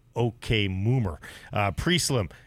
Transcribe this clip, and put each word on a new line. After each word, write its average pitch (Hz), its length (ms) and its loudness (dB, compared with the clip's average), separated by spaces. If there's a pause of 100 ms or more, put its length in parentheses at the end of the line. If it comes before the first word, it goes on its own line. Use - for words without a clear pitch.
(180)
OK 113 500 0
Moomer. 98 500 0 (360)
Uh, 101 180 2
pre-slim, 143 560 2 (200)